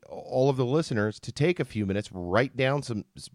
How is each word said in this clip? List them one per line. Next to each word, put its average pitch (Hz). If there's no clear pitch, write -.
all 131
of 131
the 131
listeners 120
to 120
take 175
a 139
few 104
minutes, 98
write 98
down 135
some, 110